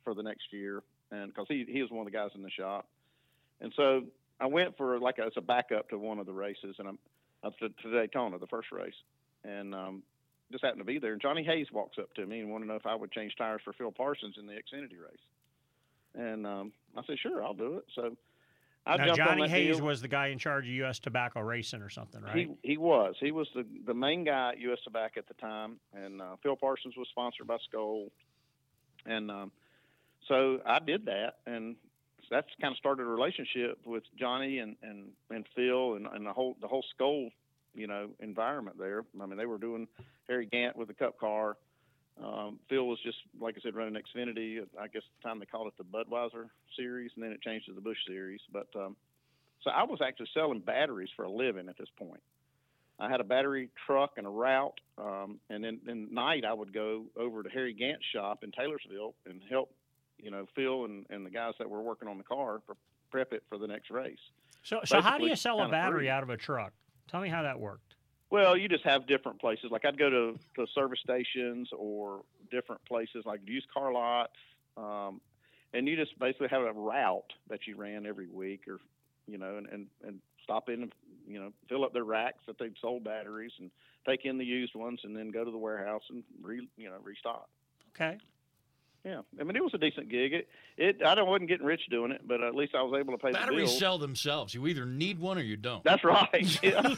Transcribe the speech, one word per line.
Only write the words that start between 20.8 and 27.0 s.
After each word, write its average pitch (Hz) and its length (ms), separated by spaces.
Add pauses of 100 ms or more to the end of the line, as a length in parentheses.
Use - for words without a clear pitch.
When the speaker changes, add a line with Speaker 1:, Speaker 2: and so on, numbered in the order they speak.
Speaker 2:
S 131 140
Tobacco 120 400
Racing 113 420
or 101 80
something, 110 320
right? 151 280 (120)
Speaker 1:
He, - 100
he 151 60
was. 139 420
He 147 120
was 156 240
the, 123 100 (200)
the 120 80
main 143 320
guy 131 240
at 120 100
U 123 140
S 117 100
Tobacco 110 360
at 101 80
the - 80
time. 110 440 (140)
And, 98 280
uh, 92 220
Phil 139 140
Parsons 131 400
was 123 120